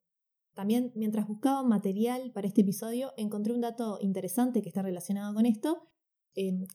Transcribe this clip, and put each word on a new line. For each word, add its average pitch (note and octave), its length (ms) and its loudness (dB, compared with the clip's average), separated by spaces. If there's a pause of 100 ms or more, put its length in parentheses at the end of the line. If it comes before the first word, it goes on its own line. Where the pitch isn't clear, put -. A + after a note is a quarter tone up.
(540)
también, A#3+ 400 0
mientras G#3+ 340 -2
buscaba C4+ 340 0
material A3+ 680 2
para G3+ 160 -4
este G3+ 140 6
episodio, A3+ 540 0
encontré G#3+ 380 -2
un A#3+ 60 0
dato A3+ 400 -4
interesante G3 640 0
que G3 60 -8
está F#3+ 140 -4
relacionado G3 520 -4
con A3 120 4
esto, D4 400 0 (480)
em, F#3+ 400 -2